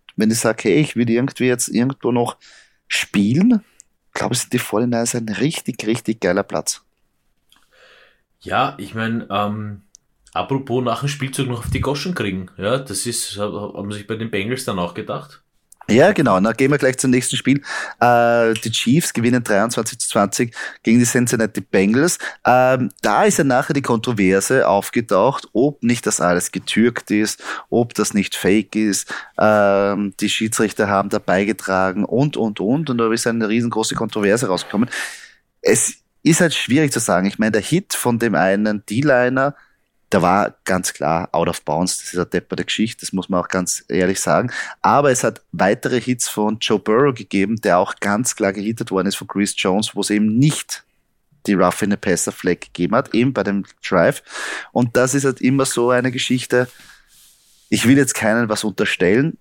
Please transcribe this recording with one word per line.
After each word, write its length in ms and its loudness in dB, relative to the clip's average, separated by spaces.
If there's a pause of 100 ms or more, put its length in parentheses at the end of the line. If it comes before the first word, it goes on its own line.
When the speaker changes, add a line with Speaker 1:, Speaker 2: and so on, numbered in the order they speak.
(160)
Speaker 1:
wenn 160 2
ich 80 0
sag, 240 0
hey, 120 4
ich 200 0
will 140 0
irgendwie 380 0
jetzt 220 0
irgendwo 420 -2
noch 260 -2 (500)
spielen, 760 2 (500)
glaub 180 -2
ich, 80 -2
sind 140 -8
die 60 2
forty-niners 560 -2
ein 140 -6
richtig, 580 -4
richtig 340 -2
geiler 220 2
Platz. 380 -6 (1600)
Speaker 2:
Ja, 360 -2
ich 180 -12
mein, 340 -4
ähm, 520 -4 (520)
apropos 500 -2
nach 180 -2
dem 80 -2
Spielzug 380 -6
noch 120 -4
auf 120 -8
die 100 -2
Goschen 340 -4
kriegen, 420 -4
ja, 200 -2
das 280 -8
ist, 320 -6
haben 540 -6
sich 160 -10
bei 80 -6
den 160 -8
Bengals 340 -4
dann 140 -4
auch 140 -4
gedacht. 480 -10 (500)
Speaker 1:
Ja, 200 8
genau. 280 4
Na, 120 2
gehen 180 2
wir 80 2
gleich 220 0
zum 100 0
nächsten 260 2
Spiel. 280 0 (360)
Äh, 540 4
die 160 -6
Chiefs 420 2
gewinnen 320 0
dreiundzwanzig 540 0
zu 100 -6
zwanzig 480 0 (280)
gegen 160 4
die 60 4
Cincinnati 560 0
Bengals. 580 2 (260)
Ähm, 460 4 (100)
da 220 2
ist 160 2
ja 40 2
nachher 300 0
die 80 -2
Kontroverse 880 2
aufgetaucht, 840 0
ob 300 0
nicht 240 0
das 160 0
alles 300 0
getürkt 580 0
ist, 340 -2 (280)
ob 240 0
das 180 -2
nicht 220 -2
fake 400 2
ist. 360 -2 (280)
Ähm, 800 2
die 100 0
Schiedsrichter 580 -2
haben 220 0
da 80 0
beigetragen 880 0
und, 320 0
und, 220 -4
und. 320 -2
Und 80 -2
da 120 2
ist 140 -2
eine 240 -2
riesengroße 460 -2
Kontroverse 500 0
rausgekommen. 460 -2 (680)
Es 360 2 (260)
ist 180 4
halt 140 4
schwierig 380 2
zu 80 -4
sagen. 260 2
Ich 140 -2
meine, 140 0
der 100 0
Hit 320 -2
von 240 0
dem 160 0
einen 500 0
D-Liner, 680 2 (560)
der 120 4
war 320 2 (100)
ganz 280 -2
klar 400 -2
out 140 2
of 140 -4
bounds. 380 -2
Das 80 -14
ist 80 -10
eine 100 -2
depperte 400 -4
Geschichte, 360 -4
das 120 -10
muss 160 -4
man 100 0
auch 80 -2
ganz 420 -4
ehrlich 300 0
sagen. 320 0 (300)
Aber 300 4
es 120 -2
hat 280 -4
weitere 500 0
Hits 260 -4
von 320 -2
Joe 200 0
Burrow 340 2
gegeben, 480 -2
der 160 4
auch 220 0
ganz 360 -2
klar 160 0
gehittet 380 -6
worden 160 0
ist 120 -4
von 100 -12
Chris 280 -2
Jones, 400 0
wo 60 -4
es 80 -2
eben 300 2
nicht 440 -2 (600)
die 80 0
Rough 300 2
in 80 0
the 40 0
Passer 360 -2
Flag 280 -2
gegeben 360 -4
hat, 180 -2
eben 200 2
bei 100 -2
dem 220 -2 (220)
Drive. 360 2 (480)
Und 260 0
das 160 2
ist 120 0
halt 160 -2
immer 240 2
so 260 0
eine 200 2
Geschichte, 560 0 (1040)
ich 180 0
will 100 8
jetzt 180 2
keinen 340 0
was 140 -2
unterstellen, 760 0